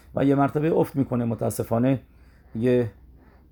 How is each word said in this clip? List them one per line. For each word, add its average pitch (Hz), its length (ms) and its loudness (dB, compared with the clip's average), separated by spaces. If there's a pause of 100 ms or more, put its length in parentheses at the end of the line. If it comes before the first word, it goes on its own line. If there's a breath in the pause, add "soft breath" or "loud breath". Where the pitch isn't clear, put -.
(160 soft breath)
و - 100 0
یه 139 100 4
مرتبه 143 360 0
افت - 240 0
می‌کنه 123 300 -2
متاسفانه، 117 760 0 (560 soft breath)
یه 120 360 2 (600 soft breath)